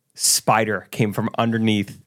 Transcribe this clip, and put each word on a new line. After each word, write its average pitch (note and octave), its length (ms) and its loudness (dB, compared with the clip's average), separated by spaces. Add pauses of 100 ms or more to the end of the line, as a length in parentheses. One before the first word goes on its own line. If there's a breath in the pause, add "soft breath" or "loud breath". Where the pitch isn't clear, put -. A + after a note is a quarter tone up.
(140)
spider G#2+ 800 0
came G#2+ 220 -2
from A2 260 -4
underneath A2+ 680 0